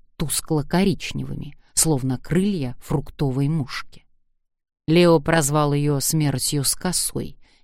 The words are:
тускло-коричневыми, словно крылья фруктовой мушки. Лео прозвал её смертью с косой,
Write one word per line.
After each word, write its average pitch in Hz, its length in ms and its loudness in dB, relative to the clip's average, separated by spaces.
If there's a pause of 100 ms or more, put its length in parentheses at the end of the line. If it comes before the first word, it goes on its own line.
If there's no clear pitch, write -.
(180)
тускло-коричневыми, 147 1400 -2 (180)
словно 131 440 2
крылья 170 600 -2
фруктовой 139 720 -2
мушки. - 560 -6 (840)
Лео 165 320 6
прозвал 151 540 2
её 143 260 0
смертью 143 640 0
с - 120 -2
косой, - 600 -4 (260)